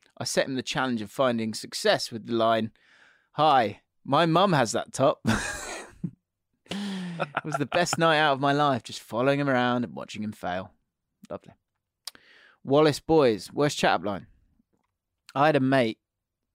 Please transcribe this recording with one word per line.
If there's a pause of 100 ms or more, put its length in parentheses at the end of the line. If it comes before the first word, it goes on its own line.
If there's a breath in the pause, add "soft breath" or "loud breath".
(180)
I
set
him
the
challenge
of
finding
success
with
the
line, (640 soft breath)
"Hi, (240)
my
mum
has
that
top."
<laughs> (1900 loud breath)
It
was
the
best
night
out
of
my
life,
just
following
him
around
and
watching
him
fail. (560)
Lovely. (1080 soft breath)
Wallace
Boys,
worst
chat-up
line. (1080)
I
had
a
mate (580)